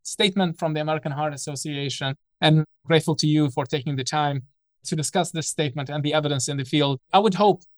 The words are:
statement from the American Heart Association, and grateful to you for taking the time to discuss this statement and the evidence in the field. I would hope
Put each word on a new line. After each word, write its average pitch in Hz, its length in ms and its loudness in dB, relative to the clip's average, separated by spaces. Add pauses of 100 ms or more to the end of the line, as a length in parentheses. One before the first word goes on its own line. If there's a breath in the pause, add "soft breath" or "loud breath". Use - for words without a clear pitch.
statement 190 560 0
from 156 160 -2
the 156 60 -2
American 151 320 -2
Heart 151 200 -2
Association, 143 840 -6 (260)
and 156 240 4 (220)
grateful 160 300 2
to - 100 0
you 151 240 2
for 135 140 -4
taking 147 320 -4
the 131 80 -4
time 143 380 -2 (420)
to - 100 -6
discuss 160 360 -2
this 160 180 -6
statement 143 400 -4
and 143 160 -4
the 147 100 0
evidence 147 340 0
in 143 80 -4
the 135 80 -4
field. 139 360 2 (120)
I 185 60 6
would 208 160 4
hope 190 280 4 (160)